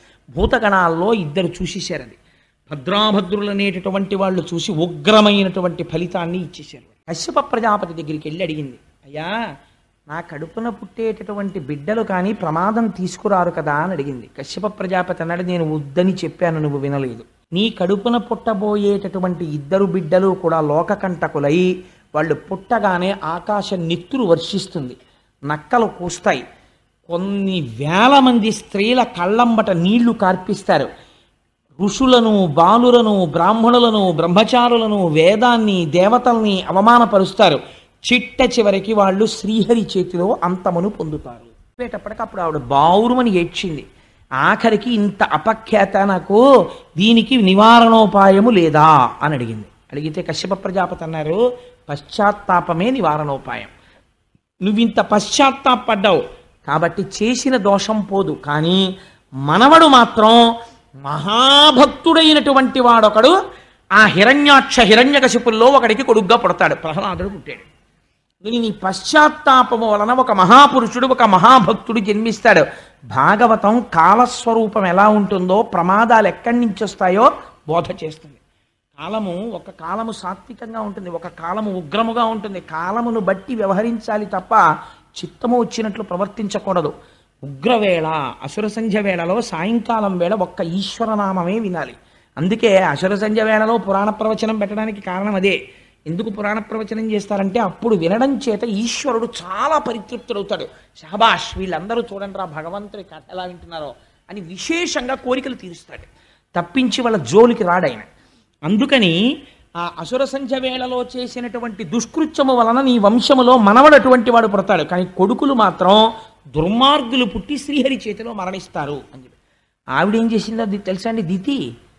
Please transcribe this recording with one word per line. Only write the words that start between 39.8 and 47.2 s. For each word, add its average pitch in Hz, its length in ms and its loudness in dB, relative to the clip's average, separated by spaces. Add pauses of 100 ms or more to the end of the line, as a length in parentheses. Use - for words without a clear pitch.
చేతిలో 180 460 -2
అంతమును 180 460 -2
పొందుతారు." 143 560 -12
చెప్పేటప్పటికి 214 760 -14
అప్పుడు 208 200 -10
ఆవిడ 156 160 -4
బావురుమని 185 800 2
ఏడ్చింది. 170 500 -6 (480)
ఆఖరికి, 208 600 0
"ఇంత 202 300 -2
అపఖ్యాత 196 760 0
నాకు, 202 720 4 (280)
దీనికి 226 400 4